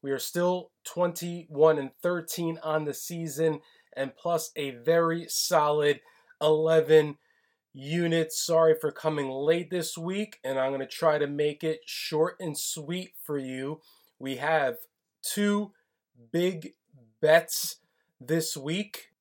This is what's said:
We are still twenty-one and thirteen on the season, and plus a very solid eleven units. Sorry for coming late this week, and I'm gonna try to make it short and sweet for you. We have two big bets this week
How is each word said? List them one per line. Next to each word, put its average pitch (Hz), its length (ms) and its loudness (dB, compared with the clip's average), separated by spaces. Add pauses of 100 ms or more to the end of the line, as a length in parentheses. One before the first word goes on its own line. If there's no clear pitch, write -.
We 139 80 -4
are 135 80 -2
still 180 500 -2 (140)
twenty-one 170 960 2
and 135 100 -6 (100)
thirteen 170 640 -4
on 156 240 -2
the 147 80 -4
season, 160 680 -4 (360)
and 135 180 -6
plus 170 400 -4
a 135 200 -6
very 165 520 2
solid 147 760 2 (380)
eleven 156 800 4 (560)
units. 165 640 -2
Sorry 160 400 4
for 147 120 -2
coming 147 400 -2
late 160 400 0
this 175 260 -4
week, 190 460 -6
and 135 160 -2
I'm 131 120 0
gonna 135 140 -4
try 151 320 0
to 147 80 0
make 147 380 -4
it 160 240 -4
short 160 520 -2
and 160 160 -6
sweet 165 580 -8 (120)
for 147 140 -4
you. 135 420 -8 (380)
We 135 160 -6
have 139 400 0 (480)
two 208 480 0 (600)
big 175 440 -2 (460)
bets - 560 4 (440)
this 156 340 -2
week 165 520 -6 (140)